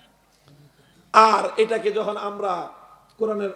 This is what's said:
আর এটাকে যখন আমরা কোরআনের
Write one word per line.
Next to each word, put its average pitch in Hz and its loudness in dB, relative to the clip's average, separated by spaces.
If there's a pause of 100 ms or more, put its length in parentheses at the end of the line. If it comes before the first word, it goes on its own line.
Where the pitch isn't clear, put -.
(1120)
আর 214 6 (120)
এটাকে 220 0
যখন 208 -4
আমরা 202 -6 (500)
কোরআনের 202 -4